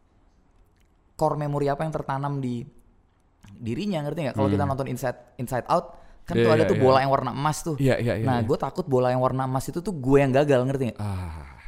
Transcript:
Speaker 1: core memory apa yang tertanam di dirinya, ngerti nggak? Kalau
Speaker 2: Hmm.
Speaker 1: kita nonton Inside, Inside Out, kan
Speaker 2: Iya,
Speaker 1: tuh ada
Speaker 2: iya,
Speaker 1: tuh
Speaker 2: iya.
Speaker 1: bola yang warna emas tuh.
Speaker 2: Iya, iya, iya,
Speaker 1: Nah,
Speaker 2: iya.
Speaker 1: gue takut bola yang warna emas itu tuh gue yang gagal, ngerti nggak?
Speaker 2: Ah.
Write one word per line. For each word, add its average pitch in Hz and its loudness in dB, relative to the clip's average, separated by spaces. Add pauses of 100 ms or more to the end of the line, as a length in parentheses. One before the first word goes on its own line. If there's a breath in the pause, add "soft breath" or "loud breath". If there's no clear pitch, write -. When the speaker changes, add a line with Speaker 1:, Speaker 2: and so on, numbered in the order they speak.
(1160)
Speaker 1:
core 151 0
memory 143 -2
apa 139 -2
yang 156 -6
tertanam 139 -4
di 123 -6 (880)
dirinya, 151 -4
ngerti 151 -6
nggak? 120 -4
Kalau 135 2
Speaker 2:
Hmm. - 0
Speaker 1:
kita 143 0
nonton 135 -2
Inside, 123 -6 (180)
Inside 120 -4
Out, 175 0 (280 soft breath)
kan - -6
Speaker 2:
Iya, 117 4
Speaker 1:
tuh 113 6
ada - 6
Speaker 2:
iya, - 4
Speaker 1:
tuh 180 4
Speaker 2:
iya. 143 2
Speaker 1:
bola 131 6
yang 135 0
warna 131 0
emas 143 -2
tuh. 156 -4
Speaker 2:
Iya, 131 2
iya, 117 -2
iya, 113 -2
Speaker 1:
Nah, 127 0
Speaker 2:
iya. 117 0
Speaker 1:
gue 117 0
takut 160 -4
bola 127 2
yang 127 0
warna 131 0
emas 131 -2
itu 147 -8
tuh 180 -4
gue 135 4
yang 139 4
gagal, 135 4
ngerti 131 -2
nggak? - -10
Speaker 2:
Ah. 90 -8 (120)